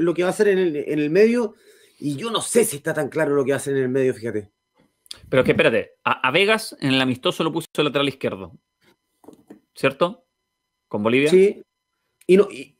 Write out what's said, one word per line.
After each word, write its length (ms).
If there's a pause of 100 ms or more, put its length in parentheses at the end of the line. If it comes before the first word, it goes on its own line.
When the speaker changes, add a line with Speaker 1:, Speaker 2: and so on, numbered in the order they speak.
Speaker 1:
lo 140
que 80
va 60
a 40
hacer 160
en 100
el, 180
en 220
el 120
medio, 440 (440)
y 180
yo 140
no 100
sé 240
si 120
está 180
tan 140
claro 260
lo 100
que 80
va 40
a 20
hacer 180
en 80
el 40
medio, 260
fíjate. 360 (800)
Speaker 2:
Pero 140
es 40
que 60
espérate, 400 (120)
a, 220
a 40
Vegas 500
en 140
el 60
amistoso 440
lo 80
puso 160 (100)
lateral 300
izquierdo, 440 (1200)
¿cierto? 500 (640)
¿Con 140
Bolivia? 280
Speaker 1:
Sí, 320 (640)
y 100
no, 140
y, 300